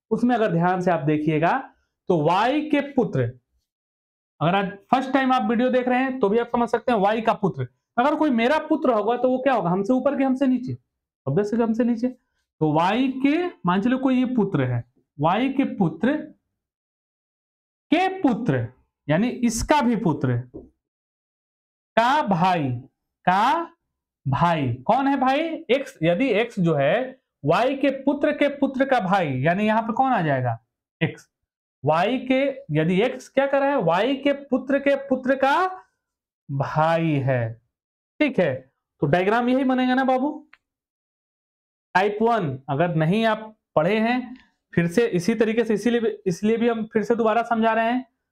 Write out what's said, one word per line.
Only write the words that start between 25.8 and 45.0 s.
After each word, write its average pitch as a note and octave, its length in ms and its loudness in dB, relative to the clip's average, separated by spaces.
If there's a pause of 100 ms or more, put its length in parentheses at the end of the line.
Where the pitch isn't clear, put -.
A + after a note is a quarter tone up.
यदि F#3 260 2
एक्स A3 300 -2
जो E3+ 160 2
है G3+ 460 -2 (240)
वाई A3 300 2
के C#4 140 0
पुत्र D4 420 -2
के D4 160 0
पुत्र C4+ 380 -2
का C4 140 0
भाई, F#3 280 0
यानी D#3 380 0
यहाँ G#3+ 160 2
पे A3 120 -4
कौन C4 180 0
आ G#3+ 100 0
जाएगा? B2+ 380 -2 (440)
एक्स। - 260 -6 (560)
वाई F3+ 320 0
के, C4 440 -2 (100)
यदि E3 300 2
एक्स - 280 -4
क्या C#4 180 0
कर C#4 120 0
रहा C#4 100 2
है? C#4+ 120 0
वाई F#3+ 340 0
के C#4+ 160 0
पुत्र C#4 480 -2
के C#4 160 2
पुत्र C4 400 -2
का E4 500 0 (640)
भाई D#3+ 580 0
है। B2+ 580 -2 (520)
ठीक D4+ 200 0
है, C#3 320 -2 (280)
तो - 80 0
डायग्राम G3+ 420 2
यही C4 140 2
बनेगा B3+ 300 0
ना C4 100 0
बाबू? C4 440 -2 (1500)
टाइप G3+ 280 2
वन G3+ 380 0 (100)
अगर D#3 260 0
नहीं F3 300 0
आप A3 320 -4 (180)
पढ़े F3+ 240 2
हैं, B3 380 -2 (360)
फिर E3+ 140 0
से A#3 200 2